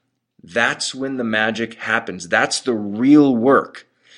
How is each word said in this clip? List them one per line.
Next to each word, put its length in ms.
That's 540
when 220
the 80
magic 480
happens. 560
That's 320
the 140
real 600
work. 500